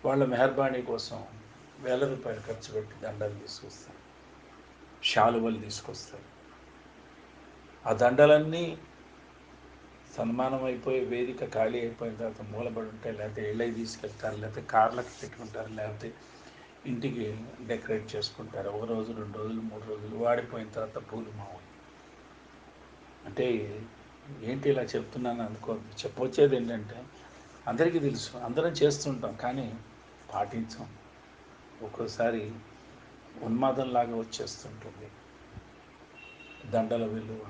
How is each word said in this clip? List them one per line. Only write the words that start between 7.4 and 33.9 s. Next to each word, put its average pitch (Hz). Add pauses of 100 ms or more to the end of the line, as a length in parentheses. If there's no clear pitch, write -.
ఆ 113
దండలన్నీ 151 (1400)
సన్మానం 127
అయిపోయి, 127
వేదిక 120
ఖాళీ 113
అయిపోయిన 113
తర్వాత 110
మూలబడి 110
ఉంటాయి, 110
లేకపోతే 107
ఇళ్ళకి 117
తీసుకెళ్తారు, 113
లేకపోతే 110
కార్లకు 117
పెట్టుకుంటారు, 110
లేకపోతే 107 (720)
ఇంటికి 117 (300)
డెకరేట్ 110
చేసుకుంటారు. 101
ఒక 107
రోజు, 113
రెండు 104
రోజులు, 110
మూడు 107
రోజులు 107
వాడిపోయిన 117
తర్వాత 110
పూలు 110
మామూలు. - (1600)
అంటే, 107 (640)
ఏంటి 135
ఇలా 131
చెప్తున్నాను 120
అనుకోవద్దు. 107
చెప్పొచ్చేది 131
ఏంటంటే, 117 (680)
అందరికీ 165
తెలుసు, 123
అందరం 127
చేస్తుంటాం, 135
కానీ 123 (600)
పాటించం. 104 (960)
ఒక్కోసారి 110 (880)
ఉన్మాదంలాగా 123